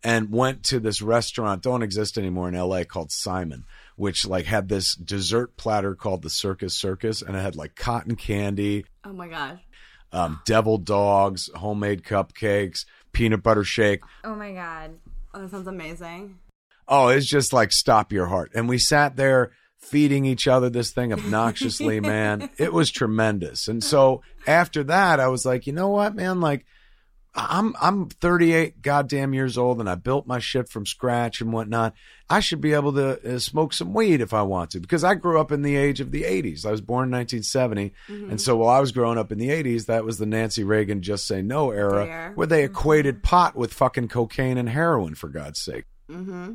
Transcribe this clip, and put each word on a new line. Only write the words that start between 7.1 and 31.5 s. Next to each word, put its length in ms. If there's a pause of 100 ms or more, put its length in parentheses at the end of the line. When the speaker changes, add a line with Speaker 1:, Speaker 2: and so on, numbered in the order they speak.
Speaker 1:
and 140
it 60
had, 140
like, 200
cotton 400
candy. 680 (180)
Speaker 2:
Oh 100
my 140
gosh. 320 (520)
Speaker 1:
Um, 340
devil 320
dogs, 760
homemade 480
cupcakes, 840 (280)
peanut 300
butter 200
shake. 380 (220)
Speaker 3:
Oh 120
my 180
God. 380 (420)
Speaker 2:
Oh, 80
that 100
sounds 160
amazing. 720 (500)
Speaker 1:
Oh, 220
it's 160
just, 260
like, 200
stop 420
your 140
heart. 260
And 160
we 80
sat 380
there 360 (280)
feeding 460
each 220
other 220
this 220
thing 220
obnoxiously, 840
Speaker 2:
<laughs> 20
Speaker 1:
man. 560
It 160
was 180
tremendous. 760
And 160
so 380 (260)
after 380
that, 340
I 80
was 180
like, 220
"You 60
know 160
what, 260
man? 260
Like, 240 (720)
I'm, 440
I'm 280
thirty-eight 720
goddamn 540
years 240
old, 200
and 80
I 60
built 320
my 140
shit 300
from 180
scratch 520
and 140